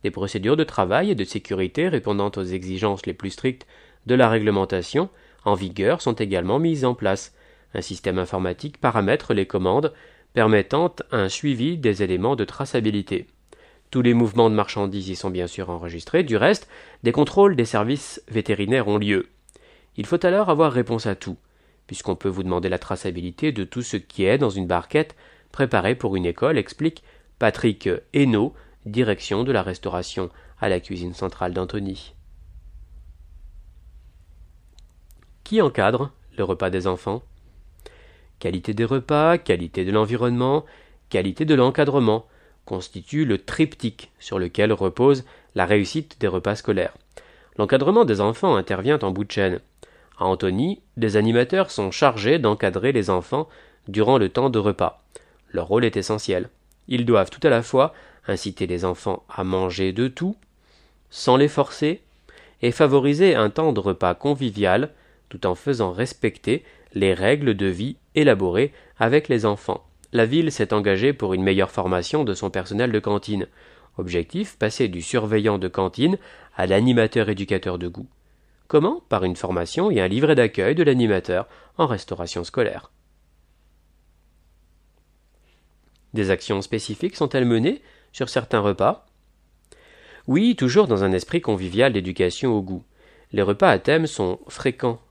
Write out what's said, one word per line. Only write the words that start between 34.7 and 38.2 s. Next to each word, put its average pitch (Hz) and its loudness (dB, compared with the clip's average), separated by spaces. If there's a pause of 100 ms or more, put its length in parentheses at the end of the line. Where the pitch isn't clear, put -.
Qui 220 2
encadre 123 2 (260)
le 101 -2
repas 92 -2
des 92 -2
enfants ? 98 -4 (1160)